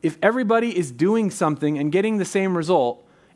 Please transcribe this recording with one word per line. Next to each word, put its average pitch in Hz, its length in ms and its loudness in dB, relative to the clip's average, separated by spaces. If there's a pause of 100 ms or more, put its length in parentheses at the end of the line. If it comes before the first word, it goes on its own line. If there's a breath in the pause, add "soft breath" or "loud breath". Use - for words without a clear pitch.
If 160 180 -4
everybody 226 560 2
is 165 140 -2
doing 190 400 0
something 151 480 -2
and 147 140 -2
getting 208 260 0
the 185 60 0
same 190 320 -2
result, 156 500 0 (300 soft breath)